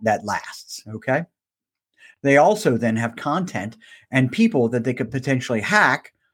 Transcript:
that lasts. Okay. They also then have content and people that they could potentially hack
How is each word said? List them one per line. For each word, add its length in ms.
that 200
lasts. 640
Okay. 380
They 160
also 400
then 180
have 200
content 640
and 200
people 380
that 140
they 100
could 180
potentially 500
hack 520